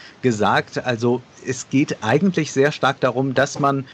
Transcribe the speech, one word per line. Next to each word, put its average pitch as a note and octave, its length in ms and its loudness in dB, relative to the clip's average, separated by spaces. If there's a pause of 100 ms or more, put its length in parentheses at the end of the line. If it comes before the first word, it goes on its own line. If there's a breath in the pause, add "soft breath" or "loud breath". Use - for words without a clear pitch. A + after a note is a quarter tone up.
(220 loud breath)
gesagt. A#2 640 0
Also B2 360 0 (260)
es B2+ 220 -8
geht C#3+ 340 0
eigentlich E3 480 0
sehr C#3 220 2
stark C3+ 280 0
darum, C3 340 0
dass C3+ 260 0
man C#3 340 0